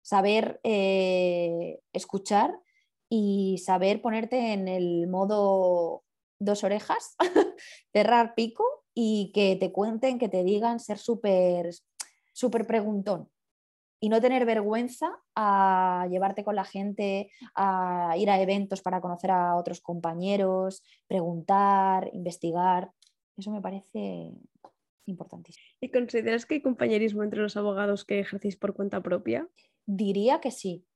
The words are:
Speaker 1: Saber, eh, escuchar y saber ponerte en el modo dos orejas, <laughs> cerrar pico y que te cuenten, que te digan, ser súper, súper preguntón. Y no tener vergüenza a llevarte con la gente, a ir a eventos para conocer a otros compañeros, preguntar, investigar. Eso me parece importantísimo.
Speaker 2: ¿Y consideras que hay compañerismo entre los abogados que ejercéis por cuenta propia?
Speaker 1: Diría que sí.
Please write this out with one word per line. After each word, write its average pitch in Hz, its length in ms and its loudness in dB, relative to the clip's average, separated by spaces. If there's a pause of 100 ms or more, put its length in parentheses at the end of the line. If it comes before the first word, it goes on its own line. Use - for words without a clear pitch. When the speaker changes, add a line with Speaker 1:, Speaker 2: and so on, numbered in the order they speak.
Speaker 1:
Saber, 208 600 2
eh, 180 1160 0 (140)
escuchar 208 640 0 (520)
y 196 540 0
saber 190 380 2
ponerte 226 520 -2
en 190 140 -2
el 175 400 -2
modo 190 960 2 (360)
dos 202 240 -2
orejas, 208 560 -2
<laughs> - 380 2 (360)
cerrar 226 420 4
pico 226 280 -2 (300)
y 220 400 0
que 190 260 4
te 185 120 -2
cuenten, 226 460 -2
que 233 120 -2
te 185 140 0
digan, 220 360 0
ser 208 200 -8
súper, 185 720 2 (600)
súper 226 340 0
preguntón. 208 640 -2 (680)
Y 214 100 0
no 220 120 4
tener 254 240 4
vergüenza 233 720 -2 (180)
a 190 760 4
llevarte 196 320 -2
con 208 120 -2
la 190 100 -2
gente, 196 680 -4 (240)
a 180 640 0
ir 202 120 2
a 190 100 4
eventos 196 440 0
para 185 180 -2
conocer 180 300 -4
a 175 240 2
otros 175 260 -4
compañeros, 185 1000 -2 (240)
preguntar, 190 1040 2
investigar. 180 800 -2 (460)
Eso 196 120 -10
me 208 120 -8
parece 190 720 -10 (760)
importantísimo. 175 560 -16 (180)
Speaker 2:
¿Y 254 80 -10
consideras 233 560 -2
que 311 100 -4
hay 285 60 -4
compañerismo 220 640 0
entre 208 160 -4
los 208 180 -2
abogados 202 480 -2
que 202 140 -2
ejercéis 196 380 -6
por 196 180 -4
cuenta 196 260 -4
propia? 226 460 -2 (400)
Speaker 1:
Diría 202 540 0
que 254 100 -2
sí. 175 340 -8 (100)